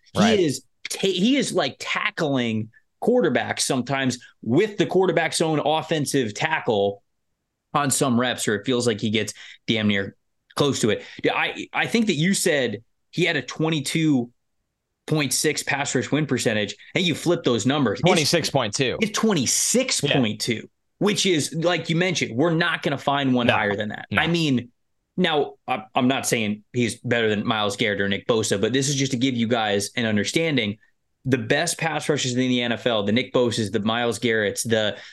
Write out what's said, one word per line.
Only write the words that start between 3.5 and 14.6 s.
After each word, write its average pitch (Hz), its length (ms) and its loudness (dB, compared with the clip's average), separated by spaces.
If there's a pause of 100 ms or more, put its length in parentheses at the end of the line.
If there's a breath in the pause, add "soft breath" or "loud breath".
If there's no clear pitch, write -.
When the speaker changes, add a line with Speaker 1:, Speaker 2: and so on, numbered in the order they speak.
Speaker 1:
sometimes 135 580 -2 (240 loud breath)
with 196 340 0
the 170 100 2
quarterback's 165 540 0
own 160 180 2
offensive 147 760 0
tackle 117 680 -2 (720)
on 143 160 0
some 123 300 2
reps, 123 260 -2
or 110 80 2
it 101 100 -4
feels 120 220 0
like 107 140 0
he 113 100 -2
gets 107 240 -2 (320 loud breath)
damn 110 220 2
near 98 260 0 (400)
close 143 260 0
to 113 100 2
it. - 120 -2 (220 loud breath)
Yeah, 147 100 0
I, 143 380 -4
I 156 160 -4
think 226 180 2
that 190 80 0
you 165 180 0
said 139 520 0 (260)
he 170 140 0
had 165 100 0
a 131 80 -2
twenty-two 156 880 0 (800)